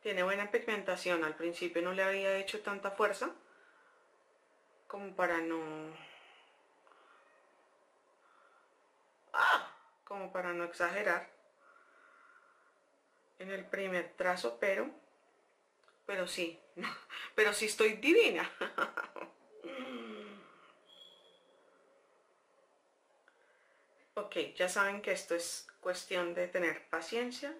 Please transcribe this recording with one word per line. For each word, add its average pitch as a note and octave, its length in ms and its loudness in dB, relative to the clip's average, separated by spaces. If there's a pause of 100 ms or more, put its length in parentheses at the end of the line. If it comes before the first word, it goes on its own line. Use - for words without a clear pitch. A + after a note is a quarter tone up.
Tiene F#3+ 200 0
buena G3+ 280 0
pigmentación, F#3 720 0
al D#3 120 -2
principio E3+ 460 -2
no F3+ 100 0
le F#3+ 100 0
había G3 340 2
hecho G3 240 -4
tanta G3 300 -4
fuerza, G#3 400 2 (1600)
como G3 280 -10
para F3 240 2
no, D#3+ 560 -6 (3500)
¡ah!, - 440 4 (280)
como F#3+ 280 -8
para F3+ 200 -4
no F3 120 -2
exagerar F3 640 0 (2000)
en F#3+ 120 -10
el F#3+ 140 -6
primer F#3 520 -2
trazo, F3+ 420 2
pero, G#3 320 2 (1160)
pero F#3+ 200 -2
sí, E3+ 340 -4 (160)
<laughs> - 580 -8
pero G#3 180 8
sí G#3+ 140 0
estoy G#3+ 280 4
divina. B3+ 640 6
<laughs> - 20 -6 (4000)
Ok, G#3 220 -4 (180)
ya F3+ 140 2
saben G3 320 2
que G#3 120 -2
esto F3+ 220 -2
es - 320 -4 (140)
cuestión F3+ 540 -2
de F3+ 120 0
tener F3 440 0
paciencia B3 680 -4